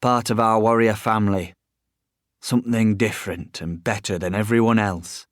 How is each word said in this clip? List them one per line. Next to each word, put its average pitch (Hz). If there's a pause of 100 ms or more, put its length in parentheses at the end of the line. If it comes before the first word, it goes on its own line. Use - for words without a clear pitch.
part 123
of 110
our 110
warrior 113
family. 101 (840)
Something 117
different 98
and 85
better 104
than 87
everyone 113
else. 95